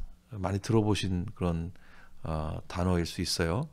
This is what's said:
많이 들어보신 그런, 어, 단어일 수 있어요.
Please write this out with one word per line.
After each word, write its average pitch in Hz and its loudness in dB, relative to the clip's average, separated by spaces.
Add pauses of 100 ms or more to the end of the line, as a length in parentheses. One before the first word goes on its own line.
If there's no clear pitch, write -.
(320)
많이 98 0
들어보신 101 2
그런, 85 0 (520)
어, 80 -2
단어일 90 2
수 - -4
있어요. 90 0